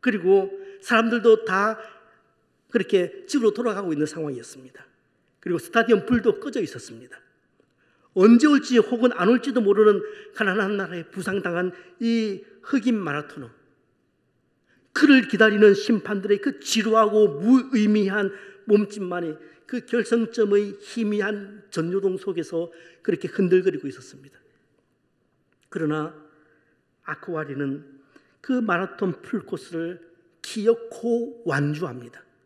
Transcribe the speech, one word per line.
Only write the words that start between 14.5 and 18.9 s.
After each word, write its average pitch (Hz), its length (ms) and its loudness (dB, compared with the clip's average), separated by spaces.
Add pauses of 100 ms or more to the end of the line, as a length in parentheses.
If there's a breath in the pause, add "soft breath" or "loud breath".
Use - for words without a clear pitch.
그를 269 360 6
기다리는 208 460 6
심판들의 202 640 -2
그 - 220 -6
지루하고 214 800 2
무의미한 214 920 2 (320 loud breath)
몸짓만이 180 720 -2 (300 loud breath)